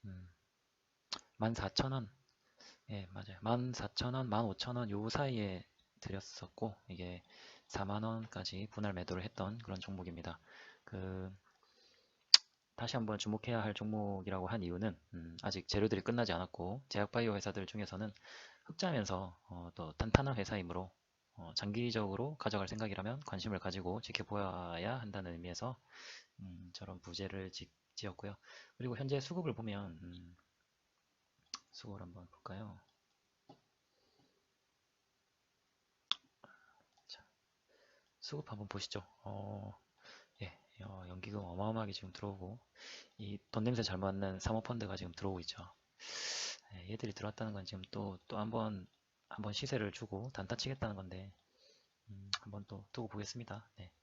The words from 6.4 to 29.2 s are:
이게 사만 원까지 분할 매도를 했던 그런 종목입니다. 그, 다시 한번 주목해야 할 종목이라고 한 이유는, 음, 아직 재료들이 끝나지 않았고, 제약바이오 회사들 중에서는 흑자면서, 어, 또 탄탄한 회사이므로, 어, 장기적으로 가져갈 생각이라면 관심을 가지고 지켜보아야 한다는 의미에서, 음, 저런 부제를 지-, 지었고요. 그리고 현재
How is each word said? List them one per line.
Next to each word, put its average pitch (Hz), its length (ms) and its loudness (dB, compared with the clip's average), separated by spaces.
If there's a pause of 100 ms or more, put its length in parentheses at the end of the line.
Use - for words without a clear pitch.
이게 90 340 -6 (460)
사만 101 360 2
원까지 110 680 -2
분할 104 220 2
매도를 90 300 0
했던 107 340 -2
그런 95 220 -4
종목입니다. 87 600 -4 (440)
그, 95 480 -4 (1400)
다시 120 200 2
한번 107 220 4
주목해야 107 440 4
할 104 120 4
종목이라고 98 760 2
한 101 140 2
이유는, 90 340 2 (180)
음, 82 280 -6
아직 95 260 -2
재료들이 101 340 6
끝나지 117 300 4
않았고, 92 560 0
제약바이오 107 480 4
회사들 98 300 0
중에서는 104 460 -2 (520)
흑자면서, 98 760 2 (100)
어, 87 260 -6
또 80 180 -4
탄탄한 127 440 6
회사이므로, 92 540 0 (440)
어, 82 200 -10
장기적으로 113 840 2
가져갈 101 320 4
생각이라면 107 520 0
관심을 98 380 0
가지고 92 420 0
지켜보아야 95 1000 0
한다는 95 320 -2
의미에서, 87 460 -4 (640)
음, 90 340 -10
저런 95 260 -8
부제를 95 520 -4
지-, - 180 -10 (240)
지었고요. 101 420 -6 (400)
그리고 123 200 0
현재 135 240 2